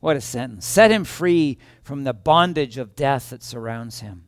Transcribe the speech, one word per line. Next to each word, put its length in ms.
What 160
a 40
sentence. 460
"Set 240
him 140
free 540
from 200
the 100
bondage 640
of 200
death 340
that 140
surrounds 560
him." 280